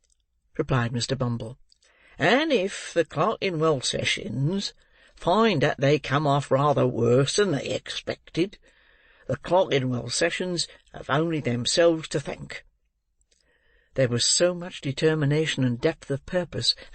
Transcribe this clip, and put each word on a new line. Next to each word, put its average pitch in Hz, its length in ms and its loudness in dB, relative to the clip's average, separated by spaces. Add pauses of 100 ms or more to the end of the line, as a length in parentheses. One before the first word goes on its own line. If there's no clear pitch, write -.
(580)
replied 120 360 0
Mister 123 220 -4
Bumble, 120 420 -4 (600)
and 254 340 2
if 196 420 -2
the 170 120 2
Clerkenwell 160 760 -2
sessions - 920 -4 (420)
find 202 460 2
that - 180 0
they 139 200 4
come 143 260 -2
off 143 240 2
rather 135 380 2
worse 127 480 2
than 208 160 2
they 139 180 -2
expected, - 880 -6 (680)
the 135 100 -2
Clerkenwell 131 720 0
sessions 170 580 -2 (260)
have - 160 -16
only 160 300 0
themselves 151 680 2
to - 120 -2
thank. 147 440 -10 (1300)
There 135 120 2
was 120 180 0
so 175 280 2
much 175 260 -12
determination 151 840 0
and 120 140 0
depth 160 300 -2
of 135 160 -6
purpose 175 500 -2 (200)